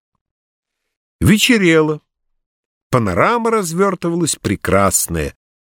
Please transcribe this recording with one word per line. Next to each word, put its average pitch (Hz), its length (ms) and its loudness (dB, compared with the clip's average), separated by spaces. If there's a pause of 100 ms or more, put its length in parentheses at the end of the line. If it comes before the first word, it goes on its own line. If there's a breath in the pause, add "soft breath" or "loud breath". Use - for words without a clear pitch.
(1200)
Вечерело. 160 800 2 (920)
Панорама 131 580 0
развёртывалась 175 880 -2
прекрасная. 87 960 -2 (440)